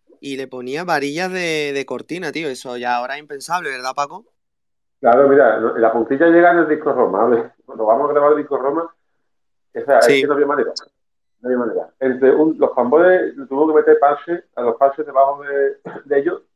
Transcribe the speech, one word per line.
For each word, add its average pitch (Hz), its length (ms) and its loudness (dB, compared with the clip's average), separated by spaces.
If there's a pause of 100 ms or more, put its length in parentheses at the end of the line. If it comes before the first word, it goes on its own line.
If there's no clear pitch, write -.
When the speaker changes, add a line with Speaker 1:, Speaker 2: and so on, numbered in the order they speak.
(200)
Speaker 1:
y 139 160 -10
le 131 120 -10
ponía 127 360 -10
varillas 160 480 -4
de, 160 420 -4
de 139 120 -6
cortina, 151 480 -10
tío. 156 160 -6
Eso 123 260 -10
ya 123 220 -4
ahora 127 180 -6
es 147 60 -12
impensable, 151 480 -8
¿verdad, 131 260 -6
Paco? 151 300 -8 (720)
Speaker 2:
Claro, 131 300 4
mira, 127 320 4
no, 117 160 -4
la 113 160 2
puntilla 135 340 0
llega 170 240 6
en 170 80 2
el 156 80 0
Disco 151 240 -2
Roma, 107 320 0
¿vale? 117 280 0 (140)
Cuando 117 200 -8
vamos 127 240 2
a 143 40 -2
grabar 147 200 4
el 147 60 2
Disco 139 180 -4
Roma, 143 260 -4 (920)
o 113 120 -8
sea, 131 160 4
Speaker 1:
Sí. 120 140 6
Speaker 2:
es 135 60 2
que 139 60 0
no 147 60 -2
había 143 140 0
manera. 139 260 -2 (680)
No 123 80 -10
había 127 100 -2
manera. 98 300 -6 (100)
Entre 131 340 2
un, 151 240 2
los 139 160 0
tambores, 165 640 2
le 139 80 -14
tuvo 139 220 0
que 156 140 0
meter 151 180 4
parche, 147 460 -2 (100)
a 123 60 -8
los 117 160 -2
parches 139 280 0
debajo 139 380 0
de, 139 340 -2 (280)
de 139 140 0
ellos, 151 220 -2 (140)